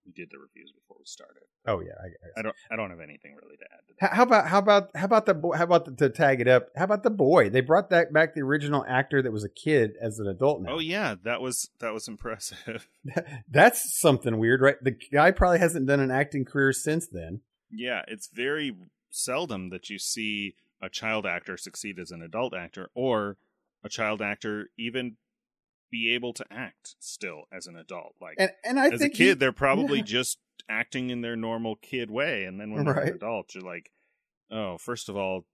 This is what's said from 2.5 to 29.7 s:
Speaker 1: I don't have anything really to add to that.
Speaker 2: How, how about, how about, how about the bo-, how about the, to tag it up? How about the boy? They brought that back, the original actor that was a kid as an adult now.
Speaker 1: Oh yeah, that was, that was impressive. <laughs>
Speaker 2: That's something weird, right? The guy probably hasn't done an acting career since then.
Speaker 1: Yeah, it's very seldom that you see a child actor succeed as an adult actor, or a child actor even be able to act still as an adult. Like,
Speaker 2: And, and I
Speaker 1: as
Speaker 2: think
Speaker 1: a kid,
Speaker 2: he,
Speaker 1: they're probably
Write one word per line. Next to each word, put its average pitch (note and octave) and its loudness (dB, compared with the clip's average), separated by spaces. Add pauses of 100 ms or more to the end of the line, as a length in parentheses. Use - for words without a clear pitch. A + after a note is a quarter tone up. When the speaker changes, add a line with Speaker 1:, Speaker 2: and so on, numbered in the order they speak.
Speaker 1:
I A2+ -6
don't G#2+ -6
have E2+ -16
anything D2 -20
really - -20
to - -20
add - -20
to - -20
that. F#3+ 2
Speaker 2:
How, E3+ -2
how A#3 6
about, A#3 6
how F#3+ 4
about, G3+ 4
how E3+ -4
about G#3+ 4
the G3 4
bo-, D#3+ -2
how E3+ 2
about E3+ 4
the, C#3+ -14
to C#3+ 4
tag C3+ 2
it A#2+ 4
up? B2+ 6
How E3 0
about G3+ 0
the A#3+ 2
boy? D3+ 6
They B2+ 4
brought D#3+ 4
that E3+ 4
back, D#3+ 4
the D#3 -4
original C#3+ 0
actor C3+ 2
that B2+ 0
was G#2+ -4
a G2+ -6
kid B2 2
as A2 -6
an G#2 -4
adult B2+ 2
now. C#3+ -6
Speaker 1:
Oh - -4
yeah, E3 -4
that A#2 -2
was, B2+ -6 (120)
that A2+ -6
was A2 -10
impressive. A2 -12 (160)
<laughs> C#3 -8
Speaker 2:
That's - 4
something B2 4
weird, A#2+ 4
right? C#3 6
The B2+ -2 (160)
guy D#3 6
probably F3+ 4
hasn't E3+ 2
done C#3 4
an C3 0
acting C3+ -2
career C3+ 2
since D#3 -2
then. E2+ -10 (280)
Speaker 1:
Yeah, A2+ -6
it's G#2+ -14
very C#3 -4 (360)
seldom B2 -6
that F2+ -12
you G2+ -10
see G#2 -6 (280)
a F#2+ -12
child A2 -6
actor F2+ -8
succeed F#2+ -12
as F2 -14
an E2+ -16
adult A2 -6
actor, F#2 -12
or A2 -2 (480)
a G#2 -12
child G#2+ -4
actor G#2 -6
even A#2 -8 (760)
be A2+ 0
able A#2+ -4
to - -12
act A2 -14
still E2 -12 (100)
as F#2 -14
an E2+ -20
adult. E2+ -16
Like, E2 -16
Speaker 2:
And, F#3+ 2 (140)
and B3+ 0
I C#4+ 6
Speaker 1:
as - 0
Speaker 2:
think C#4+ 0
Speaker 1:
a - -10
kid, - 6
Speaker 2:
he, G3 6
Speaker 1:
they're C3 2
probably C#3 2